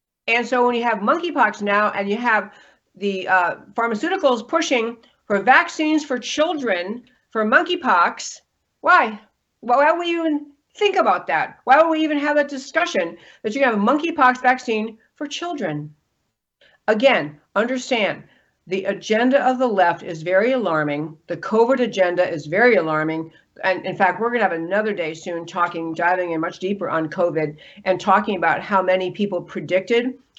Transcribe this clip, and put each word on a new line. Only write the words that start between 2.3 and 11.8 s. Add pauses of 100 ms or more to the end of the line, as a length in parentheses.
the,
uh, (180)
pharmaceuticals
pushing (280)
for
vaccines
for
children (280)
for
monkeypox, (400)
why? (420)
Why,
why
would
you
even (240)
think
about
that?
Why